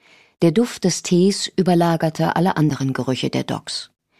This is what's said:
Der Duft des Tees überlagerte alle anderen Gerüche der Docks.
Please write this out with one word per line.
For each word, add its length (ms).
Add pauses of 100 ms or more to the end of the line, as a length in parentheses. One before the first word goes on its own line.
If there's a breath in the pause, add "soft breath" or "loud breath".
(420 soft breath)
Der 100
Duft 320
des 180
Tees 540
überlagerte 800
alle 200
anderen 360
Gerüche 380
der 140
Docks. 460 (300 soft breath)